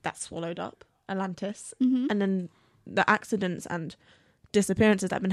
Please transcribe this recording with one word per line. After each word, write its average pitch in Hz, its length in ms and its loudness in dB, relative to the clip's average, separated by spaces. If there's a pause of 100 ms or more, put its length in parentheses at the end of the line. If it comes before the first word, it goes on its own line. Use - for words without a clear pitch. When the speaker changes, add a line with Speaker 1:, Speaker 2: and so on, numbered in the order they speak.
Speaker 1:
that - 140 -6
swallowed 170 400 -8
up - 260 -10 (240)
Atlantis. 190 760 -6
Speaker 2:
Mm-hmm. 254 280 2
Speaker 1:
And 208 120 2
then 190 260 0 (380)
the - 240 0
accidents 196 560 -2
and 165 280 -8 (580)
disappearances 202 580 4
that - 60 -2
have - 60 -4
been 190 100 0